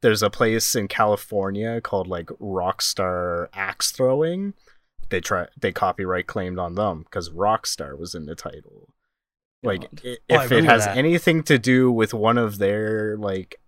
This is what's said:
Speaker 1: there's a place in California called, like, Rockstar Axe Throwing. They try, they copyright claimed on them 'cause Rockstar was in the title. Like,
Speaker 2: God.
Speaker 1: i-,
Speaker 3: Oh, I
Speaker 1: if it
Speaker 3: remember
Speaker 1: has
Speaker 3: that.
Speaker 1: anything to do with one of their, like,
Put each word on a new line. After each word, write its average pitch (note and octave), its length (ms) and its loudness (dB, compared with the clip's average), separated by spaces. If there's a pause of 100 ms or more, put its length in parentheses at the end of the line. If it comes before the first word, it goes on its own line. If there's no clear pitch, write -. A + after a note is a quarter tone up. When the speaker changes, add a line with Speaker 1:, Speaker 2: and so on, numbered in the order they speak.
Speaker 1:
there's G#2+ 220 4
a G#2 80 2
place A2+ 440 0
in G#2 140 -2
California G#2 920 -2
called, F#2+ 260 -4
like, F2 200 -6 (140)
Rockstar F2+ 1120 -2
Axe F#2+ 400 -6
Throwing. D#3+ 600 0 (540)
They F#2 120 -2
try, F2+ 260 -4 (140)
they F#2+ 120 -2
copyright F2+ 540 -2
claimed F#2 320 -6
on F2 160 -6
them F#2 360 -2
'cause E2+ 200 -8
Rockstar E2+ 680 -4
was F2 160 -12
in D#2 120 -12
the D#2+ 80 -10
title. - 540 -16 (760)
Like, F#2+ 200 -2
Speaker 2:
God. - 220 -18
Speaker 1:
i-, B2 120 -10 (140)
Speaker 3:
Oh, D#3+ 60 6
I C#3 80 4
Speaker 1:
if - 80 2
it - 40 6
Speaker 3:
remember D#3 160 8
Speaker 1:
has A2 140 6
Speaker 3:
that. G2+ 100 -2
Speaker 1:
anything D#3+ 480 4
to C#3+ 140 6
do B2+ 340 4
with A2+ 220 2
one A2+ 240 4
of G#2+ 200 0
their, G#2+ 580 0
like, F#2+ 520 -6